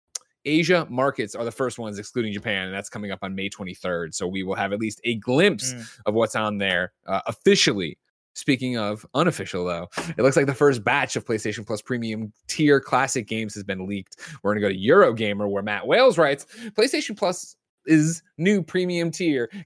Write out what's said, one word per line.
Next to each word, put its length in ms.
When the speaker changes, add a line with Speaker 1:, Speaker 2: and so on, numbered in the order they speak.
Speaker 1:
Asia 420
markets 460
are 100
the 80
first 260
ones, 200
excluding 340
Japan, 360
and 60
that's 140
coming 220
up 100
on 140
May 160
twenty-third. 640
So 120
we 160
will 120
have 180
at 60
least 260
a 120
glimpse 580
Speaker 2:
Mm. 320
Speaker 1:
of 80
what's 200
on 220
there, 380
uh, 200
officially. 720
Speaking 460
of 340
unofficial, 540
though, 240
it 60
looks 140
like 100
the 80
first 280
batch 320
of 120
PlayStation 400
Plus 160
premium 500
tier 340
classic 460
games 260
has 120
been 220
leaked. 300
We're 120
gonna 120
go 60
to 60
Eurogamer, 680
where 160
Matt 240
Wales 300
writes, 300
PlayStation 480
Plus's 1040
new 240
premium 480
tier 400